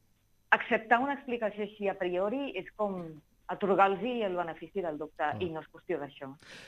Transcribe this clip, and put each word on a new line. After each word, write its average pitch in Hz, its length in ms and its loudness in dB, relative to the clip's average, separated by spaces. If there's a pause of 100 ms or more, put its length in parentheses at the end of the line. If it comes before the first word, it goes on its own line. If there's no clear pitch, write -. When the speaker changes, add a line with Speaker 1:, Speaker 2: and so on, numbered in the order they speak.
(520)
Speaker 1:
acceptar 226 480 4
una 277 140 0
explicació 226 500 -4
així 202 240 -4
a 185 100 0
priori, 202 580 0
és 180 200 -8
com 190 280 -2 (420)
atorgar-los 190 560 4
el 220 340 -2
benefici 170 460 -4
del 160 160 -4
dubte, 151 260 -6 (120)
Speaker 2:
Mm. 202 60 -4
Speaker 1:
i 180 100 -2
no 160 80 -6
és 156 100 -12
qüestió 160 300 -4
d'això. 139 300 -10 (380)